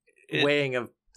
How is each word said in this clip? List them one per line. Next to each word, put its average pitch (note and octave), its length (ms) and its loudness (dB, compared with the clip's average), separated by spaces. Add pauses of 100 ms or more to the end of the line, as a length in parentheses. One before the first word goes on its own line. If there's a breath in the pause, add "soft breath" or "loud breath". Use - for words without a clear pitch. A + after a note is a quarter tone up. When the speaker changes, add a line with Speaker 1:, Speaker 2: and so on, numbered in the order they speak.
(300)
Speaker 1:
it D3+ 140 0
Speaker 2:
weighing C#3+ 320 2
of A#2 140 -4 (280)